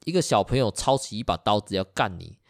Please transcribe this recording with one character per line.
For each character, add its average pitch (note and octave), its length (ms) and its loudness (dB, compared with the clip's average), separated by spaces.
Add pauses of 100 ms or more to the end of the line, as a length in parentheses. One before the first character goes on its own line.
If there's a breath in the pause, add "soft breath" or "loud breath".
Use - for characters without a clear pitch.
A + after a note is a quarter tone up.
一 D#3 60 -6
个 F3 100 2
小 G#2+ 220 4
朋 B2 140 -2
友 A#2+ 120 2
抄 - 260 0
起 G#2+ 220 -4
一 A#2 60 -6
把 E2+ 140 0
刀 G#2 220 2
子 G#2 140 -6
要 F#2+ 100 0
干 G2 360 -4
你， E2 180 -18 (120)